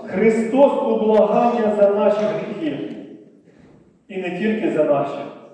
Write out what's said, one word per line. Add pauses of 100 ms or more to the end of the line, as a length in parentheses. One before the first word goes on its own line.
«Христос (160)
у
благання
за
наші
гріхи, (1120)
і
не
тільки
за
наші, (340)